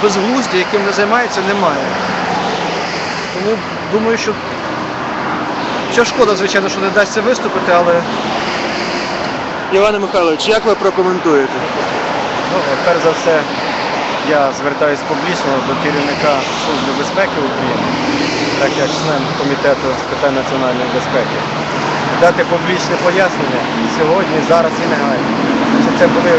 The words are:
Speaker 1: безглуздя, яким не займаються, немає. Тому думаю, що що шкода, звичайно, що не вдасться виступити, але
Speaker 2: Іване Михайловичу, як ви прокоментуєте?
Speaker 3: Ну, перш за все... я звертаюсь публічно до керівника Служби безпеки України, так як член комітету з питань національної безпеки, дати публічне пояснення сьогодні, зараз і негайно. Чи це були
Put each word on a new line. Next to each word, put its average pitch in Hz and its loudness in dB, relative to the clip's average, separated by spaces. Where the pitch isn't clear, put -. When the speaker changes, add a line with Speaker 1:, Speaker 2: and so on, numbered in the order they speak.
Speaker 1:
безглуздя, 202 2
яким 196 0
не 202 0
займаються, 208 0
немає. 175 0
Тому 202 0
думаю, 226 2
що 220 -2
що 233 4
шкода, 214 2
звичайно, 196 0
що 196 -4
не 196 0
вдасться 202 2
виступити, 202 0
але 175 4
Speaker 2:
Іване 202 4
Михайловичу, 180 2
як 220 4
ви 208 4
прокоментуєте? 165 2
Speaker 3:
Ну, 180 0
перш 175 4
за 165 4
все... 165 2
я - 4
звертаюсь 139 0
публічно 156 -2
до 135 -2
керівника 143 0
Служби 139 -2
безпеки 175 -2
України, 123 -2
так 139 2
як 131 0
член 151 0
комітету 139 0
з - -6
питань 135 0
національної 127 -2
безпеки, 123 -2
дати 175 4
публічне 175 0
пояснення 180 2
сьогодні, 160 2
зараз 165 4
і - 0
негайно. 139 0
Чи - 4
це - 8
були 523 4